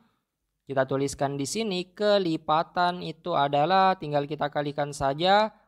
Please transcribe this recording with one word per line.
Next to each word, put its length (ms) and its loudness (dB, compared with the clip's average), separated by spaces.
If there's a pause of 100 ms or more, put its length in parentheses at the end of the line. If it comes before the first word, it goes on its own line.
(680)
Kita 160 0
tuliskan 480 -2
di 160 -6
sini, 480 -6
kelipatan 1040 0
itu 320 -8
adalah, 640 4
tinggal 320 -2
kita 240 -4
kalikan 400 -4
saja 560 2 (180)